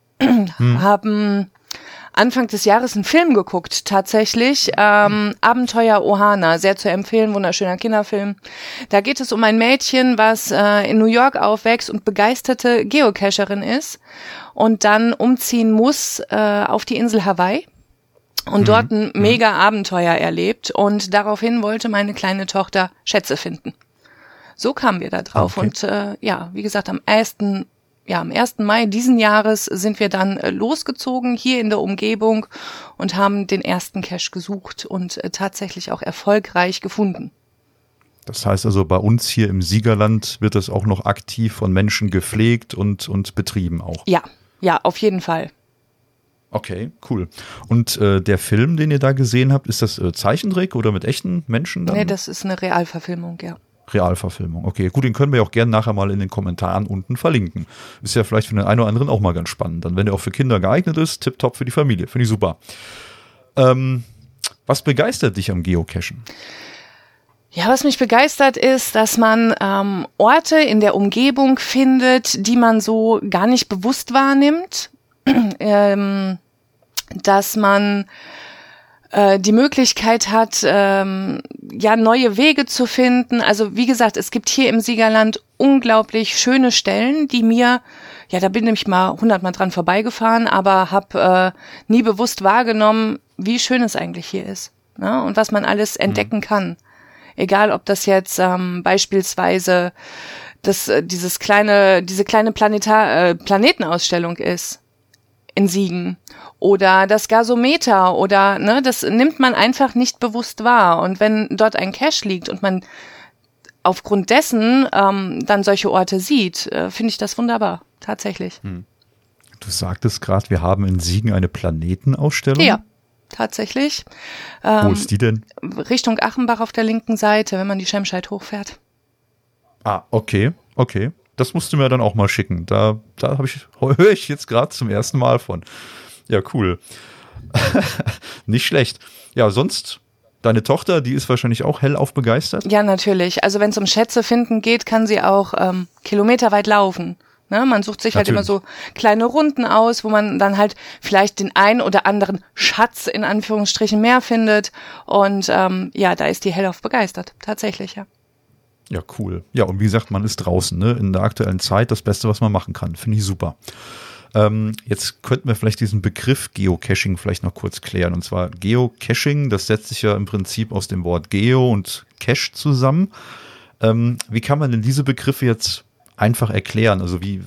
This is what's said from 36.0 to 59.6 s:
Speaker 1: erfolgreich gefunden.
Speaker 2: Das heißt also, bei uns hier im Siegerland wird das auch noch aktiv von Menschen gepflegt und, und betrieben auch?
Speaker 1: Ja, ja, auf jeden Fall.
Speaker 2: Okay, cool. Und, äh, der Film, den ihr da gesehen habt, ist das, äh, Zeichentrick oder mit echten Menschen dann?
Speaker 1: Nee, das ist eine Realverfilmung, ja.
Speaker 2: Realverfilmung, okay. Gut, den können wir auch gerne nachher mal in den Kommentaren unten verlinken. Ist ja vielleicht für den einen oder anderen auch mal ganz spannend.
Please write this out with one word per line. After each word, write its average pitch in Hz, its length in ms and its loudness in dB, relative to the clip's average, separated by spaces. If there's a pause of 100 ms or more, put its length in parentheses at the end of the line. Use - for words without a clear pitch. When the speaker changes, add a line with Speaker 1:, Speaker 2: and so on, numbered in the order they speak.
Speaker 1:
erfolgreich 185 800 -2
gefunden. 190 500 -4 (920)
Speaker 2:
Das - 220 -8
heißt 98 180 0
also, 98 200 2
bei 87 100 0
uns 107 320 0
hier 110 220 0
im 95 120 -2
Siegerland 107 800 0
wird 107 160 0
das 98 160 -2
auch 101 140 -2
noch 98 200 -2
aktiv 107 480 -4
von 98 200 -2
Menschen 104 360 0
gepflegt 110 640 0
und, 101 360 -4
und 98 260 -4
betrieben 87 460 -4
auch? 82 260 -10
Speaker 1:
Ja, 175 160 0 (380)
ja, 175 220 2
auf 175 140 -2
jeden 196 240 0
Fall. 165 300 -6 (1000)
Speaker 2:
Okay, 104 420 -8 (180)
cool. 95 180 -4 (400)
Und, 117 300 0
äh, 98 240 2
der 92 180 2
Film, 131 380 0
den 156 120 0
ihr 143 100 0
da 135 120 2
gesehen 131 420 2
habt, 139 140 0
ist - 160 -4
das, - 160 -2
äh, 87 140 -2
Zeichentrick 180 600 -2
oder 113 180 0
mit 95 120 -4
echten 180 420 -4
Menschen 165 380 -4
dann? 180 120 -2
Speaker 1:
Nee, 208 80 0
das 190 240 -4
ist 165 160 -10
eine 190 160 -6
Realverfilmung, 170 800 -4
ja. 170 160 -14 (320)
Speaker 2:
Realverfilmung, 90 760 -2
okay. 92 240 -4
Gut, 135 160 -2
den 120 80 -2
können 139 180 0
wir 127 100 4
auch 104 100 0
gerne 117 200 2
nachher 110 220 0
mal 101 180 -2
in 98 80 -2
den 95 100 -4
Kommentaren 92 580 -4
unten 98 280 -6
verlinken. 101 500 -2 (360)
Ist - 160 -6
ja 110 80 2
vielleicht 107 240 -2
für 104 60 -4
den 101 100 0
einen 107 160 2
oder 110 80 0
anderen 120 180 0
auch 117 140 0
mal 92 120 2
ganz 85 140 -6
spannend. 85 380 -6